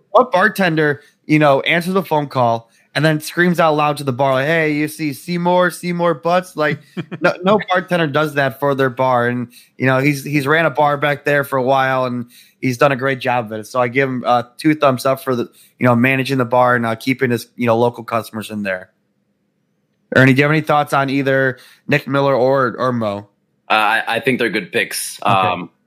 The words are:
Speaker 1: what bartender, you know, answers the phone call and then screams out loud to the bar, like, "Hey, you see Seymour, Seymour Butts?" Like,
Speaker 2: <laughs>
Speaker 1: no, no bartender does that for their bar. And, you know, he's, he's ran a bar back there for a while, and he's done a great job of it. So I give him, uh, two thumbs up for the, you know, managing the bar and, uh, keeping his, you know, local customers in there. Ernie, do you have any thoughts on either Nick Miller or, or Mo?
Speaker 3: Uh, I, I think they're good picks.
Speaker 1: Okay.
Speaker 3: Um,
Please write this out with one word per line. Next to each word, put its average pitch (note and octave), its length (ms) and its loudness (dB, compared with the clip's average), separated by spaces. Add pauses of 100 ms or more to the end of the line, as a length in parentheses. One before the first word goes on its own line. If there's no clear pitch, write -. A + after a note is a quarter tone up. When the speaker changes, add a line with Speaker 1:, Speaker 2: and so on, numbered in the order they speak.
Speaker 1:
what B3 220 2
bartender, E3+ 680 0 (240)
you D#3 120 2
know, C#3+ 240 4
answers E3+ 320 -2
the F#3+ 100 0
phone D3 240 -2
call A#2+ 440 -2 (240)
and C#3+ 100 2
then D#3 160 2
screams F3 380 0
out D#3+ 160 4
loud D3+ 220 0
to D3 60 -10
the C3+ 80 0
bar, C3+ 220 0
like, C3+ 140 0
"Hey, D#3 260 0
you D3+ 140 -2
see D3+ 260 -6
Seymour, F3 560 0
Seymour E3+ 460 -2
Butts?" F3 420 -2
Like, D3+ 220 -2 (220)
Speaker 2:
<laughs> - 200 -14
Speaker 1:
no, F3 220 2
no G3 160 4 (100)
bartender F3 380 0
does D3 260 0
that C#3 260 -2
for C#3+ 140 0
their C3+ 160 0
bar. B2 380 0
And, B2 260 -6 (240)
you B2+ 80 -2
know, C3 140 2
he's, C#3 260 0
he's C#3+ 220 -2
ran D#3+ 180 2
a D3+ 60 0
bar D3 260 0
back C#3+ 280 -4
there C#3+ 180 2
for C#3 140 -4
a C3 60 0
while, C3 420 0
and B2 240 -6 (300)
he's A#2+ 200 -4
done C#3+ 120 4
a C#3 60 0
great C3 220 -2
job B2 260 -2
of G#2+ 140 -14
it. G#2+ 60 -12
So - 140 -4
I B2 80 2
give C3+ 220 0
him, B2+ 160 -6
uh, A#2+ 180 2 (140)
two D#3 160 2
thumbs C#3 320 0
up C3+ 180 -2
for B2+ 120 -2
the, A#2 80 -2 (340)
you B2 80 -2
know, B2 100 6
managing C3 440 0
the B2+ 60 0
bar B2 300 2
and, A#2+ 120 -2
uh, A2+ 80 -2
keeping B2+ 340 -2
his, A#2 260 -4
you A#2+ 120 -4
know, A2+ 100 2
local A#2+ 260 0
customers A2+ 460 -6
in G#2+ 140 -8
there. F#2 280 -8 (1200)
Ernie, C3 180 6
do B2+ 60 4
you C#3+ 40 4
have D3 80 2
any D#3 100 2
thoughts D3 300 0
on C#3 180 0
either C3+ 500 0 (280)
Nick C#3+ 200 0
Miller C#3 280 2
or, B2+ 420 2
or B2+ 140 0
Mo? G#2+ 380 -4 (400)
Speaker 3:
Uh, G#2+ 40 0
I, G#2+ 420 0
I A#2 40 -2
think B2+ 200 0
they're A#2+ 100 0
good F#2+ 240 -6
picks. - 480 -6
Speaker 1:
Okay. G#2 100 0
Speaker 3:
Um, F2+ 380 -2 (180)